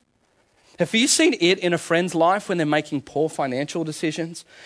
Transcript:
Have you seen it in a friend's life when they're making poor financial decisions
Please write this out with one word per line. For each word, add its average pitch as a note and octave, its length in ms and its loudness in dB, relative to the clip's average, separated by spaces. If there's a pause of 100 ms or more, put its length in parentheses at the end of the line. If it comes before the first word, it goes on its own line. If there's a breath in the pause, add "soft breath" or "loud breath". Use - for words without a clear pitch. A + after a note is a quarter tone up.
(800 soft breath)
Have F3 160 0
you A3+ 140 4
seen D#4+ 320 4
it F3+ 180 4
in F3 160 0
a E3 40 2
friend's E3+ 360 0
life F3+ 340 2
when F#3+ 80 -2
they're D#3+ 100 0
making D3+ 360 0
poor D3+ 260 -2
financial D3 540 -4
decisions D#3+ 600 -6 (220 loud breath)